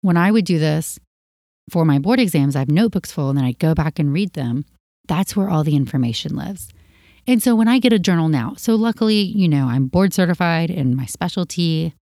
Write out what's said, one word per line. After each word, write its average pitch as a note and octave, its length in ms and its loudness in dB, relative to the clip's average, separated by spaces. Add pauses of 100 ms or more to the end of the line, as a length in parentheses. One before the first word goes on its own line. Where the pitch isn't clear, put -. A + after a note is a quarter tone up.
When F3 160 2
I F3+ 140 2
would A3 140 2
do E3+ 140 0
this D#3 400 -2 (680)
for E3 140 0
my D3 160 4
board G#3+ 200 0
exams, D3 360 0
I C#3 40 -2
have C3 100 -2
notebooks F#3 420 0
full, C#3 180 -2
and C#3 80 0
then C3+ 80 0
I'd B2 140 -4
go D#3+ 140 2
back D3+ 240 -2
and C#3+ 160 0
read F#3 200 -2
them. C3 320 -4 (420)
That's E3+ 280 -2
where G3 140 0
all D#3 140 2
the D3+ 120 2
information C3 600 -2
lives. F3+ 340 -10 (560)
And B3 160 2
so A#3+ 140 2
when A3 120 4
I B3+ 120 4
get A#3+ 120 2
a A3 80 4
journal E3 300 2
now, C3 260 -2
so A3+ 200 -2
luckily, A3 440 0
you F#3+ 300 0
know, C#3+ 180 2
I'm B2+ 200 0
board F3+ 260 2
certified E3+ 560 0
in C3+ 260 0
my C3 100 -4
specialty. E3 1000 -4